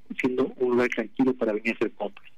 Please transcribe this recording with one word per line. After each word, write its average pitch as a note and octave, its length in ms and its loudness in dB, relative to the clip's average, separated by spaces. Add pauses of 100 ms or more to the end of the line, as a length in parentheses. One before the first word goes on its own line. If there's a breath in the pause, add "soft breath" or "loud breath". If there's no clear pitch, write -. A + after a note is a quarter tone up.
(200)
siendo B2+ 380 0
un B2 140 2
lugar A#2+ 180 4
tranquilo B2 440 2
para A#2 200 0
venir A2 180 -2
a - 40 -2
hacer G#2+ 180 0
compras. - 440 -8